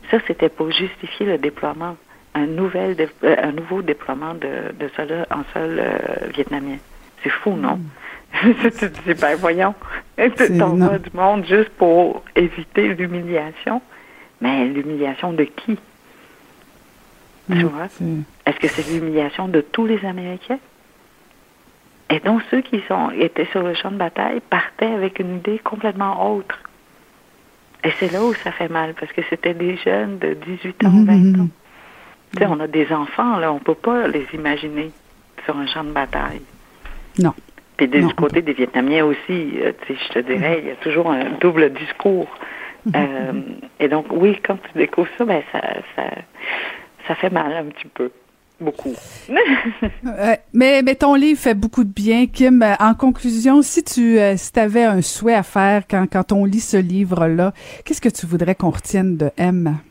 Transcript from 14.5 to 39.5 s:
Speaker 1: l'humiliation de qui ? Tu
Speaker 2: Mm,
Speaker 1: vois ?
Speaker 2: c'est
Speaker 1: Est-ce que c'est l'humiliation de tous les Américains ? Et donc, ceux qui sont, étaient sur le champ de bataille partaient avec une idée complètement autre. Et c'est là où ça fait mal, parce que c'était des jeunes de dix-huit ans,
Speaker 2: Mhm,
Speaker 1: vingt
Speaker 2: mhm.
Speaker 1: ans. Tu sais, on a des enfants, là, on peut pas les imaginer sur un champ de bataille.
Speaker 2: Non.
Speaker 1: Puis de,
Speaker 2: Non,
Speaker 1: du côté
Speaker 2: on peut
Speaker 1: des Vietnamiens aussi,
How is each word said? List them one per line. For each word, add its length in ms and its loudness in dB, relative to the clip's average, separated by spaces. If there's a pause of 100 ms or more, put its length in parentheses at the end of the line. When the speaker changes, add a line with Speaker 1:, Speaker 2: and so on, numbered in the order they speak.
Speaker 1:
l'humiliation 680 -4
de 120 2
qui ? 340 -6 (1700)
Tu 60 2
Speaker 2:
Mm, 120 4
Speaker 1:
vois ? 220 -4
Speaker 2:
c'est 140 -10 (420)
Speaker 1:
Est-ce 140 -2
que 80 0
c'est 260 -4
l'humiliation 540 -2
de 140 2
tous 240 -2
les 200 0
Américains ? 540 -8 (1500)
Et 100 0
donc, 220 0 (100)
ceux 100 2
qui 260 -4
sont, 240 -2
étaient 400 -2
sur 120 -2
le 100 -2
champ 180 -6
de 60 -8
bataille 420 -4 (100)
partaient 440 -2
avec 260 -4
une 180 -4
idée 260 -4
complètement 720 -2
autre. 240 -8 (1200)
Et 160 0
c'est 120 -2
là 120 -2
où 100 2
ça 180 -8
fait 180 -6
mal, 300 -4
parce 120 -10
que 180 -4
c'était 240 -2
des 240 -2
jeunes 420 -2
de 140 -2
dix-huit 520 -6
ans, 40 8
Speaker 2:
Mhm, 160 8
Speaker 1:
vingt 100 8 (220)
Speaker 2:
mhm. 40 4
Speaker 1:
ans. 60 4 (880)
Tu 40 -6
sais, 80 4
on 120 0
a 80 -4
des 240 0
enfants, 460 -2
là, 160 0
on 60 -4
peut 160 0
pas 320 0
les 260 -2
imaginer 580 -6 (540)
sur 120 -4
un 100 -6
champ 160 -6
de 80 -8
bataille. 500 -6 (800)
Speaker 2:
Non. 140 4 (440)
Speaker 1:
Puis 100 2
de, 120 2
Speaker 2:
Non, 80 4
Speaker 1:
du 80 0
côté 240 0
Speaker 2:
on 20 0
peut 0 -
Speaker 1:
des 120 -4
Vietnamiens 520 0
aussi, 460 -2 (100)